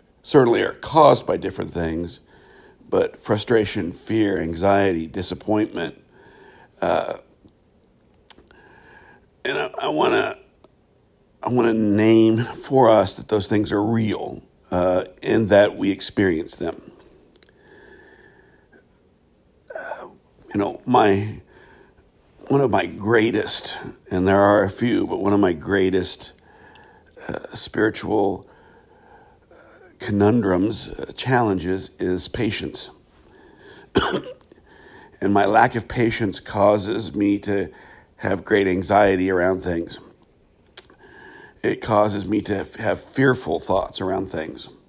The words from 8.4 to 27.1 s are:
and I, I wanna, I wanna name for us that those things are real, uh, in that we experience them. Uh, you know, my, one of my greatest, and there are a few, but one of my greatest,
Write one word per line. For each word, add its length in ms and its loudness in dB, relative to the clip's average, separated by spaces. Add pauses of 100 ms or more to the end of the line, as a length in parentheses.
and 140 -4
I, 120 -6 (120)
I 60 -4
wanna, 500 0 (1040)
I 80 -6
wanna 240 2
name 640 4
for 500 2
us 260 4
that 140 -14
those 200 -2
things 240 0
are 100 0
real, 600 -4 (280)
uh, 340 0 (180)
in 260 0
that 280 6
we 140 0
experience 640 -2
them. 360 -10 (2750)
Uh, 320 -12 (440)
you 80 -2
know, 260 -4
my, 540 2 (1080)
one 120 2
of 100 2
my 160 0
greatest, 920 0 (320)
and 180 2
there 120 6
are 240 6
a 60 -2
few, 360 0
but 120 -4
one 140 0
of 80 4
my 120 2
greatest, 800 -2 (960)